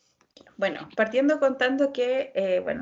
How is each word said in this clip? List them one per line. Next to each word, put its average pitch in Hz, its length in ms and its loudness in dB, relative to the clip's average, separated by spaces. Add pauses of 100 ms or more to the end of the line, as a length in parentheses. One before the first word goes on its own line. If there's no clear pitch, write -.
(580)
Bueno, 156 380 -4
partiendo 262 440 2
contando 269 520 2
que, 254 440 -2
eh, 185 240 0
bueno, 170 220 -6